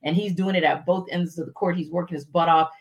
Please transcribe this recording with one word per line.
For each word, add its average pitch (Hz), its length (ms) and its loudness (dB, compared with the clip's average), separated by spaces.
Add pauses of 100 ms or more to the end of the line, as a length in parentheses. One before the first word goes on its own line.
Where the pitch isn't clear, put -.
and 151 120 -2
he's 202 200 0
doing 190 220 0
it 165 80 2
at - 200 0
both 180 260 0
ends 175 280 -4
of 160 80 -6
the - 60 -14
court. 180 260 -2
He's 156 120 -6
working 175 260 -4
his 143 100 -10
butt 170 240 2
off. 160 200 4 (100)